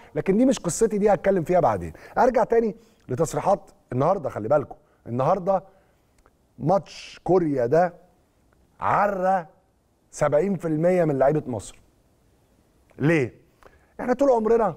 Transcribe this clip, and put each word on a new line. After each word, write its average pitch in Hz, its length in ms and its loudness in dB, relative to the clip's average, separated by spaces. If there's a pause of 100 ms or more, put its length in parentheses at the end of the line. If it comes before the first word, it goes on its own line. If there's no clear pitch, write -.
(140)
لكن 180 220 -2
دي 254 100 4
مش 262 120 2
قصتي، 208 400 -2
دي 202 160 2
هتكلم 190 300 0
فيها 175 160 2
بعدين. 95 320 -2 (260)
أرجع 233 260 2
تاني 233 320 0 (320)
لتصريحات 156 640 -2 (220)
النهاردة، 143 360 0
خلي 107 200 -8
بالكم، 143 280 0 (300)
النهاردة 170 580 -2 (920)
ماتش - 640 -4
كوريا 156 420 0
ده 165 280 2 (840)
عرّى 185 640 0 (640)
سبعين 151 460 0
في 165 120 -6
المية 170 360 2
من 147 140 0
لعيبة 143 280 2
مصر. 117 320 -10 (1200)
ليه؟ 143 360 0 (640)
احنا 240 120 -2
طول 269 180 2
عمرنا 220 460 2